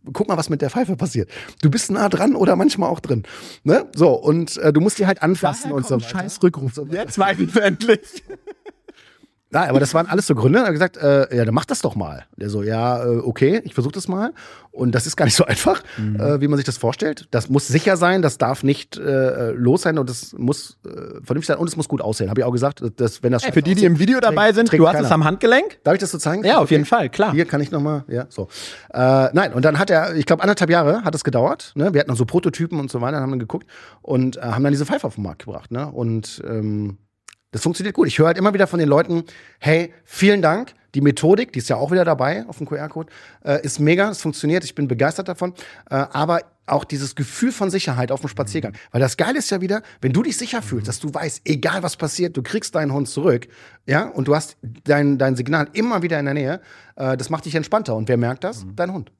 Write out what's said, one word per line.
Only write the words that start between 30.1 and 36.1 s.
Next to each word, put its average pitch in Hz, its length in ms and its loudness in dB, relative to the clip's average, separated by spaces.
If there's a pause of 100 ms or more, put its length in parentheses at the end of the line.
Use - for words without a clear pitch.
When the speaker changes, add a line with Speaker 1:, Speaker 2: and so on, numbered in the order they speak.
Speaker 1:
ich 147 100 0
glaub, 160 160 2
anderthalb 190 280 2
Jahre 175 340 4
hat 156 100 -2
es 151 80 -8
gedauert, 127 540 0
ne? 156 180 0
Wir 143 60 6
hatten 147 100 -2
noch 117 80 -2
so 123 80 2
Prototypen 165 540 -2
und 135 100 -8
so 123 100 -6
weiter, 139 200 -4
haben 135 100 -4
dann 131 80 -4
geguckt - 300 -10 (340)
und, 127 360 0
äh, - 20 -14
haben 120 240 -2
dann 143 80 2
diese 143 140 0
Pfeife 277 200 -4
auf 107 80 -6
den 104 80 -8
Markt 87 220 -10
gebracht, - 260 -14
ne? 131 180 -8
Und, 113 560 -6